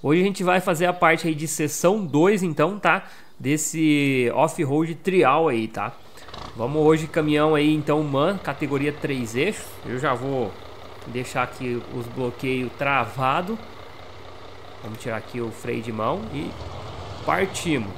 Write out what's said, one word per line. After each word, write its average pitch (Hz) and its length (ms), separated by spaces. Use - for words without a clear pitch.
Hoje 151 180
a 180 40
gente 196 200
vai 180 160
fazer 175 280
a 180 60
parte 170 340
aí 160 80
de 151 120
sessão 175 560
dois, 170 380
então, 175 380
tá? 180 240
Desse 143 960
off-road 156 640
trial 160 520
aí, 113 200
tá? 107 260
Vamos 139 240
hoje 156 240
caminhão 151 480
aí, 151 180
então, 151 300
MAN, 151 380
categoria 143 520
três 131 440
eixos. 170 320
Eu 120 140
já 135 160
vou 123 360
deixar 127 380
aqui 123 360
os 120 120
bloqueios 127 720
travado. 139 800
Vamos 110 160
tirar 113 200
aqui 110 220
o 113 120
freio 120 320
de 117 80
mão 113 280
e 143 160
partimos. 156 720